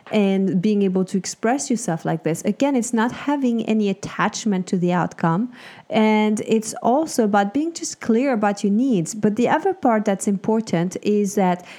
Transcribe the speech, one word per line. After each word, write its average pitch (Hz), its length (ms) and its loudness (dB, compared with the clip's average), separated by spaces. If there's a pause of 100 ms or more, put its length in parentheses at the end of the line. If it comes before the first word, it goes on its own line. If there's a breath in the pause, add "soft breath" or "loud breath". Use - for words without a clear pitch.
(120)
and 190 500 2
being 208 220 2
able 185 220 2
to 196 120 -4
express 233 520 -2
yourself 185 360 -2
like 160 180 -2
this. 156 200 -2
Again, 269 320 0
it's 226 180 -2
not 226 180 0
having 254 540 -2
any 214 240 2
attachment 190 800 -2
to 190 100 -2
the 175 160 2
outcome. 175 580 0 (380 loud breath)
And 214 520 2
it's 220 320 -2 (100)
also 269 400 2
about 202 300 2
being 320 200 -2
just - 280 -10
clear 247 320 2
about 208 300 0
your 202 100 2
needs. 220 420 0
But 214 220 0
the 240 100 2
other 359 260 2
part 226 320 0
that's 196 220 -2
important 196 720 -2
is 208 340 0
that 185 300 0 (140 loud breath)